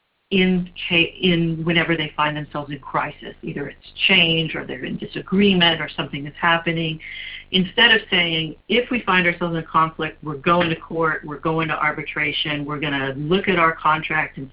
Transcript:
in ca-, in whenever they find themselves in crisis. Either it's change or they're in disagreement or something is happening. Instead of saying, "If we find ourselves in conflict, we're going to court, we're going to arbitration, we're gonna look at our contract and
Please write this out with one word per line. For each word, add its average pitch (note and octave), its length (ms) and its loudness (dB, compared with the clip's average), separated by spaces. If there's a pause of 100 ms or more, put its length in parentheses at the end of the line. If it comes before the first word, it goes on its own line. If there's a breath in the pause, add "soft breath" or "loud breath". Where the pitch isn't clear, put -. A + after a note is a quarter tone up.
(320)
in F#3 380 2 (180)
ca-, E3 340 0
in E3+ 420 2
whenever E3 320 2
they D#3 200 -4
find D3+ 200 0
themselves D3 360 -8
in C#3+ 80 -8
crisis. - 600 -6
Either - 260 -8
it's - 260 -18 (140)
change E3 480 2
or C#3 100 -6
they're - 200 -10
in - 120 -6
disagreement E3+ 840 2
or D3 140 -6
something C#3+ 320 -6
is D3 120 -14
happening. E3 600 0 (520 loud breath)
Instead A3+ 400 4
of A3+ 100 4 (100)
saying, E3 440 0 (120)
"If A#3+ 240 0
we A#3+ 100 0
find F#3 240 2
ourselves E3+ 300 0
in D#3+ 80 -2
conflict, D#3+ 600 0
we're D3+ 120 -8
going F3 340 2
to D#3+ 60 0
court, D#3+ 500 -2
we're D3 140 -10
going D#3+ 300 0
to D3 100 -2
arbitration, D3+ 840 -4
we're C#3+ 140 -6
gonna C#3 360 -2
look D#3 320 0
at F#3 100 2
our E3 160 4
contract D#3 640 0
and C3+ 140 -10